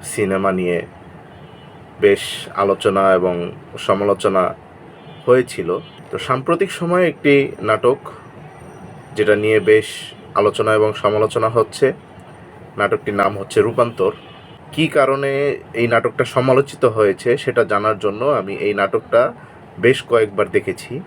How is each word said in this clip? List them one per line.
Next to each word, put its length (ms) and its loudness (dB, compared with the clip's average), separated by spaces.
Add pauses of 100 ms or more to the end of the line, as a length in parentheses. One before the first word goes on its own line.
সিনেমা 480 -2
নিয়ে 300 -2 (1200)
বেশ 180 4 (360)
আলোচনা 580 2
এবং 380 0 (260)
সমালোচনা 760 0 (720)
হয়েছিল। 540 0 (320)
তো 60 -8
সাম্প্রতিক 540 -2
সময়ে 360 0
একটি 440 2 (100)
নাটক 360 2 (1160)
যেটা 200 4
নিয়ে 240 2
বেশ 260 4 (500)
আলোচনা 380 2
এবং 200 2
সমালোচনা 560 0
হচ্ছে, 440 0 (840)
নাটকটির 360 -2
নাম 240 0
হচ্ছে 240 -2
রূপান্তর। 500 0 (600)
কী 160 0
কারণে 680 0 (160)
এই 140 -2
নাটকটা 380 0
সমালোচিত 600 0
হয়েছে 520 2
সেটা 260 0
জানার 360 0
জন্য 260 -2
আমি 280 -2
এই 200 -2
নাটকটা 600 0 (460)
বেশ 240 2
কয়েকবার 460 0
দেখেছি। 580 -4